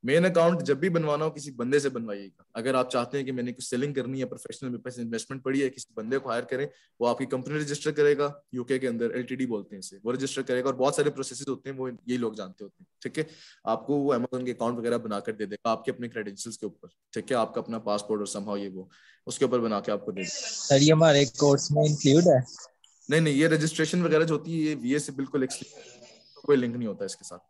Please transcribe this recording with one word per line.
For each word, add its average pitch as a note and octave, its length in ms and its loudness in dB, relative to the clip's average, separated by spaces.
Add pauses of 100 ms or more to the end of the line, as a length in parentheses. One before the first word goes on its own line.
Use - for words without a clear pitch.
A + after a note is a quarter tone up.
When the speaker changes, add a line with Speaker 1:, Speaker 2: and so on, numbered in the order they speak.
Speaker 1:
Main F#3+ 220 4
account E3+ 360 4
जब C3+ 180 0
भी F3 100 2
बनवाना D#3 360 0
हो D#3+ 60 -2
किसी D3 200 -12
बंदे B2+ 280 0
से C#3 100 0
बनवाइएगा। G#2 560 -10 (100)
अगर B2+ 200 -2
आप B2+ 140 2
चाहते B2 280 -2
हैं C#3 80 -4
कि C3+ 60 -6
मैंने B2 200 -4
कुछ - 180 -12
selling C3+ 260 -2
करनी C3 240 -4
है, B2+ 60 -2
professional, - 440 -12
मेरे A#2 120 -8
पास B2 180 -12
investment A#2 440 -8
पड़ी C3+ 180 0
है, C3+ 80 0
किसी - 280 -16
बंदे A2+ 200 -4
को C3 120 -6
hire A#2+ 160 -2
करें, B2+ 240 -4 (320)
वो A#2+ 60 2
आपकी B2 180 0
company C3 320 -4
register D3 340 -2
करेगा, D3 520 2 (100)
यूके B2+ 260 -2
के B2+ 80 -2
अंदर A#2 240 -2
एलटीडी B2+ 340 -4
बोलते G#2 300 -6
हैं F#2+ 40 -14
इसे, F#2+ 260 -16
वो A#2 60 -2
register C3+ 300 -4
करेगा B2+ 260 0
और C3+ 80 0
बहुत C3 200 2
सारे D3 140 2
processes C3+ 400 -8
होते C3+ 200 -8
हैं, C3+ 80 -10
वो C3 120 -6
ये A#2+ 280 -6
लोग A2+ 180 -2
जानते F#2+ 280 -12
होते - 200 -20
हैं, - 40 -20 (160)
ठीक - 140 -8
है? D#3 100 -4 (400)
आपको A2+ 300 -2
वो C#3 180 2
Amazon B2 300 -4
के B2 60 -4
account A#2 260 -2
वगैरह A#2 200 0
बना A2 220 -4
कर A2+ 120 -8
दे G#2+ 140 -6
देगा G#2 260 -4
आपके A2+ 200 -2
अपने A#2+ 160 -8
credentials A2 500 -10
के - 80 -10
ऊपर, - 220 -12 (260)
ठीक G#2+ 180 -6
है? B2+ 60 2
आपका A2+ 240 -2
अपना A2+ 180 -8
पासपोर्ट G#2 420 -2
और G2+ 60 -4
somehow G2+ 300 -6
ये G2+ 120 -8
वो F#2 200 -14 (380)
उसके - 180 0
ऊपर B2 140 2
बना A2 200 0
के G#2 120 -4
आपको G#2 200 -4
दे F#2+ 100 -6
देगा। - 280 -8
Speaker 2:
Sir, - 280 2
ये D3 140 8
हमारे D#3 340 8
course C#3 460 4
में D3+ 120 4
include D3+ 400 6
है? C3+ 500 2 (360)
Speaker 1:
नहीं, D#3 120 4
नहीं, D3+ 140 2
ये D#3 120 6
registration D#3+ 560 2
वगैरह D#3+ 220 4
जो E3 120 0
होती D#3 140 -6
है, E3 60 -2
ये D#3 180 0
वीए C3 240 0
से D3 120 -8
बिल्कुल C3+ 340 -2
exclusive, - 1000 -14
कोई C#3+ 100 6
link B2 200 0
नहीं A#2+ 120 -4
होता G2 180 -6
इसके F#2 200 -12
साथ F2+ 140 -16 (100)